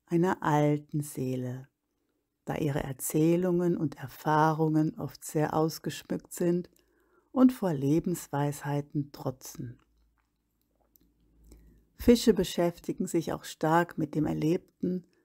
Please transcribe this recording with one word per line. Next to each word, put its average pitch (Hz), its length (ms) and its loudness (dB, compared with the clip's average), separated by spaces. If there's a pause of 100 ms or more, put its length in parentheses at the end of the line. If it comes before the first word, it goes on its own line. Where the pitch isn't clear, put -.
einer 170 340 2
alten 147 600 2
Seele, 127 680 -6 (760)
da 147 120 -6
ihre 147 280 -2
Erzählungen 170 920 0
und 151 200 -2
Erfahrungen 156 1000 2
oft - 260 -10
sehr - 300 -2
ausgeschmückt - 800 -4
sind 175 380 -2 (600)
und 254 220 6
vor 185 180 -2
Lebensweisheiten 147 1400 -2
trotzen. - 680 -10 (2250)
Fische 240 340 6
beschäftigen 175 720 -2
sich 170 260 -4
auch 151 120 -6
stark 170 560 0
mit 156 160 -4
dem 156 100 0
Erlebten 170 800 -2 (200)